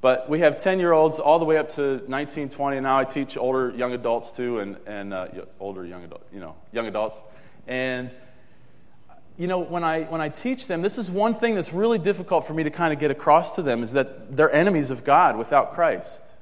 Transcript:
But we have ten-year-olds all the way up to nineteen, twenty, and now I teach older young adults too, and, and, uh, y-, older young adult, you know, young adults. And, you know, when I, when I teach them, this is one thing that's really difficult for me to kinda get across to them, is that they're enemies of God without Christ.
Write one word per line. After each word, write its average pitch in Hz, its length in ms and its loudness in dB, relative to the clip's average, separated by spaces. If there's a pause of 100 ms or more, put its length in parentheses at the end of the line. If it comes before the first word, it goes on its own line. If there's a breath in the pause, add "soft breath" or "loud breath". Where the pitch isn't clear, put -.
But 127 260 4
we 156 120 0
have 151 180 6
ten-year-olds 165 600 4
all 156 180 6
the 170 60 2
way 156 140 2
up 151 120 -2
to 135 380 -2
nineteen, 143 400 -6
twenty, 139 280 -4
and 135 80 -4
now 135 140 2
I 135 60 2
teach 135 340 -6
older 127 320 0
young 123 220 -4
adults 117 400 -2
too, 123 260 -4
and, 101 260 -8
and, 101 300 -10
uh, 92 180 -6
y-, 92 100 -14 (180)
older 95 260 -10
young 90 160 -14
adult, - 320 -18
you 98 60 -14
know, 78 160 -16 (160)
young 113 160 -6
adults. 107 320 -4 (480 loud breath)
And, 127 420 -6 (1300 soft breath)
you 170 80 -4
know, 180 140 -2
when 170 240 -6
I, 160 180 0
when 160 180 -6
I 151 80 -2
teach 247 380 -6
them, 170 160 -4
this 208 160 -2
is 202 100 -4
one 208 260 0
thing 226 200 0
that's 170 180 -2
really 220 260 2
difficult 175 460 0
for 160 80 -10
me 160 120 -2
to 147 60 0
kinda 156 260 0
get 139 160 0
across 156 420 4
to 190 80 -4
them, 120 220 0
is 113 80 -8
that 135 440 -2
they're 151 160 6
enemies 156 380 4
of 120 140 -6
God 143 340 6
without 131 320 2
Christ. 147 560 -2 (160)